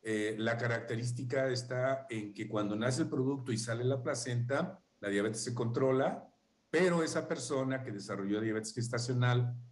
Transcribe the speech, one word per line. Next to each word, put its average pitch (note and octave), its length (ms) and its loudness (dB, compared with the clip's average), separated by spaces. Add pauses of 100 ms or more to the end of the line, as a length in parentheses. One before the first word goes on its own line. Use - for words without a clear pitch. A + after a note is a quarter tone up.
Eh, G#2+ 340 0
la A2+ 220 2
característica B2 880 -2
está B2+ 640 0
en G#2 240 -4
que G#2+ 140 -6
cuando G#2 280 0
nace B2 260 2
el D#3 60 0
producto C3+ 440 0
y A#2 40 2
sale A#2 280 -2
la C3 180 2
placenta, C#3 800 -2 (180)
la G2+ 80 -4
diabetes G2+ 340 2
se A#2+ 120 -2
controla, C3 760 2 (420)
pero E3+ 340 4
esa D#3 240 -2
persona C3 560 -2
que A2 80 -8
desarrolló G2 480 -2
diabetes A2 340 -2
gestacional B2 840 2 (160)